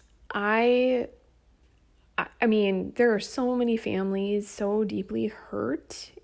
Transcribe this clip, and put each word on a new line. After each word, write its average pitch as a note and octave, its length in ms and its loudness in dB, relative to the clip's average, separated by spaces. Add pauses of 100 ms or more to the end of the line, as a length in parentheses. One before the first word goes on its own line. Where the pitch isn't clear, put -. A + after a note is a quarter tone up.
(340)
I, A#3+ 720 2 (1080)
I, F#3+ 100 -4 (140)
I A#3+ 60 4
mean, G3+ 480 2
there A#3+ 180 4
are G#3 80 0
so B3 340 -2
many A#3+ 220 2
families G3+ 720 -2
so G#3+ 340 -2
deeply G#3+ 440 -4
hurt - 840 -8 (120)